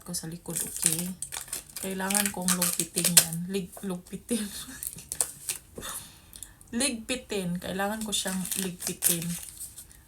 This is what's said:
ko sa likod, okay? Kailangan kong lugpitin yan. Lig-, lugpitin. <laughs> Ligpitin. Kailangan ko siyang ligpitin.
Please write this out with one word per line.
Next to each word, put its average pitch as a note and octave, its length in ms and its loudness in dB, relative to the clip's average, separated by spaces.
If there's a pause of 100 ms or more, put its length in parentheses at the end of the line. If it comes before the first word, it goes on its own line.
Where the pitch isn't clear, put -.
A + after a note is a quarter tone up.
ko F3 80 -6
sa D#3+ 160 -4
likod, E3+ 320 -6
okay? F3 480 2 (720)
Kailangan G3 480 4
kong F3+ 260 0
lugpitin F3 540 2
yan. E3 260 8 (140)
Lig-, G3 320 -2
lugpitin. G3 600 -2
<laughs> G#3 40 -4 (2250)
Ligpitin. A3 800 0
Kailangan G3+ 460 0
ko G3+ 80 -2
siyang F#3+ 240 2 (240)
ligpitin. F3 640 2 (800)